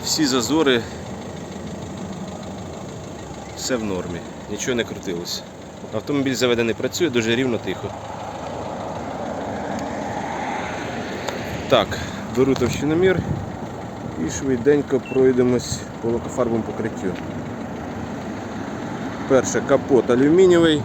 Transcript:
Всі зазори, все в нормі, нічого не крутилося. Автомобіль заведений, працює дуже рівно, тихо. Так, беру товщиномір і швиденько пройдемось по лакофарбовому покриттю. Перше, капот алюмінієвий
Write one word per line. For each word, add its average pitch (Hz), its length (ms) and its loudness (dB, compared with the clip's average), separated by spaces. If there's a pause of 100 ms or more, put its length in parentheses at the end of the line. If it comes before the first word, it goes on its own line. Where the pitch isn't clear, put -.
Всі - 220 2
зазори, 131 560 4 (2750)
все - 180 -2
в 113 80 -2
нормі, 87 360 -2 (320)
нічого 123 240 -2
не 117 80 2
крутилося. 92 580 -6 (520)
Автомобіль 135 400 0
заведений, 117 400 4
працює 139 360 0
дуже 117 260 4
рівно, 123 220 2
тихо. 98 300 -4 (3750)
Так, 107 180 6 (500)
беру 131 180 6
товщиномір 151 640 4 (1080)
і 147 40 -2
швиденько 135 720 2 (120)
пройдемось 123 640 4 (240)
по 117 80 0
лакофарбовому 117 540 0
покриттю. 104 500 -4 (2250)
Перше, 123 400 4
капот 131 420 4
алюмінієвий 160 760 8